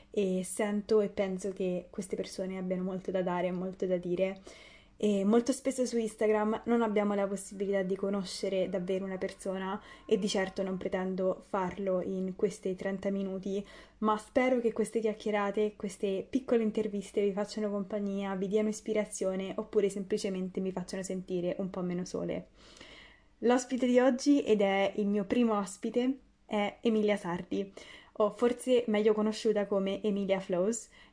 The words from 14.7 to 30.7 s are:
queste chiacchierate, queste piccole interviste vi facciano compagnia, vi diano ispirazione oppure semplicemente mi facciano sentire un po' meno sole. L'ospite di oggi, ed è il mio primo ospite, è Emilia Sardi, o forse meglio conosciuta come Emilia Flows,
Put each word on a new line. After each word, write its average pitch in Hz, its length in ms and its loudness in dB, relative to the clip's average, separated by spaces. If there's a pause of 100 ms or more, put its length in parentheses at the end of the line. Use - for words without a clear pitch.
queste 226 260 -2
chiacchierate, 208 760 0
queste 196 540 -4
piccole 247 320 2
interviste 208 600 -2
vi 202 80 2
facciano 208 400 -4
compagnia, 196 640 -4
vi 190 120 -2
diano 214 220 2
ispirazione 190 840 -2
oppure 208 340 2
semplicemente 190 720 -2
mi 185 120 -2
facciano 185 300 -6
sentire 185 560 -2
un 190 140 -4
po' 185 100 -4
meno 180 240 -2
sole. 175 440 -6 (880)
L'ospite 247 480 2
di 247 120 6
oggi, 269 440 6
ed 208 180 4
è 196 360 4
il 208 100 2
mio 202 180 0
primo 226 320 4
ospite, 240 600 -2 (280)
è 208 360 -2
Emilia 214 360 4
Sardi, 190 560 -4 (440)
o 208 200 2
forse 240 500 2
meglio 214 280 4
conosciuta 214 500 2
come 196 380 0
Emilia 196 360 0
Flows, 190 480 0 (240)